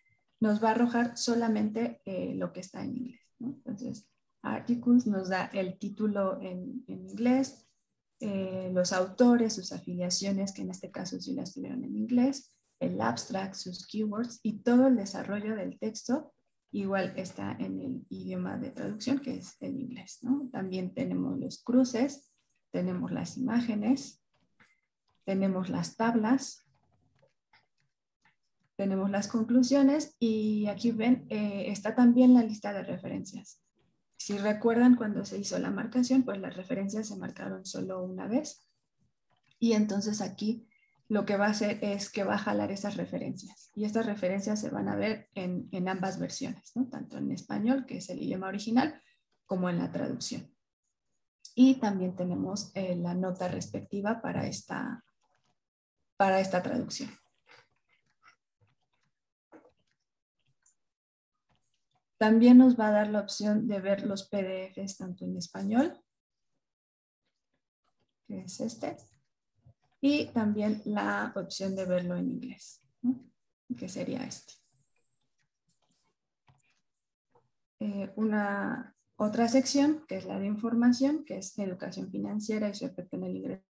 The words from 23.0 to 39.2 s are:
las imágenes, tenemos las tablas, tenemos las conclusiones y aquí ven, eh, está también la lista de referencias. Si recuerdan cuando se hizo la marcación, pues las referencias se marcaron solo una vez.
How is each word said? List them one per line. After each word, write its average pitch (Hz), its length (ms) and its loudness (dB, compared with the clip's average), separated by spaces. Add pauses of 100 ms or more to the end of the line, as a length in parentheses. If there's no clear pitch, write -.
las 175 260 -6
imágenes, 226 840 0 (1000)
tenemos 190 440 0
las 175 280 -4
tablas, 233 680 0 (2000)
tenemos 196 320 0
las 202 180 -2
conclusiones 269 920 4
y 214 480 2
aquí 208 240 0
ven, 226 380 2
eh, 208 400 -2
está 214 260 -4
también 247 380 10
la 247 100 10
lista 208 280 -4
de 196 120 -6
referencias. 190 800 -10 (560)
Si 202 200 -6
recuerdan 226 580 6
cuando 214 300 -2
se 190 120 -8
hizo 190 220 -4
la 180 100 -2
marcación, 247 540 2
pues 202 160 -4
las 180 160 -10
referencias 196 520 -6
se 202 100 -12
marcaron 190 480 -10
solo 185 380 -6
una 185 240 -8
vez. 247 420 -4 (880)